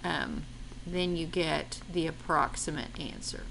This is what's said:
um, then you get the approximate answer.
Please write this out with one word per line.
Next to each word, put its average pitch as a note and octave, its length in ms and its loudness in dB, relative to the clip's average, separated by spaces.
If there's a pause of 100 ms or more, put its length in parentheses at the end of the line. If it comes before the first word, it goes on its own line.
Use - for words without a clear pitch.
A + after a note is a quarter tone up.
um, E3 400 0 (420)
then F3 300 2
you E3 100 0
get D#3+ 540 2 (120)
the E3+ 140 2
approximate - 920 2
answer. - 520 -6